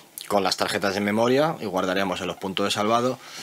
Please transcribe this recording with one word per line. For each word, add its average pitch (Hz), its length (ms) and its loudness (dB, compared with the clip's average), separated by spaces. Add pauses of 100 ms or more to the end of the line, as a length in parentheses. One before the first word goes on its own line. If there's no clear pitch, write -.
(280)
con 101 160 4
las 90 140 0
tarjetas 98 360 0
de 101 60 0
memoria, 120 580 2
y - 60 -10
guardaríamos 92 560 0
en 92 60 -6
los 87 100 -4
puntos 95 280 -2
de 98 60 0
salvado. 117 480 0 (240)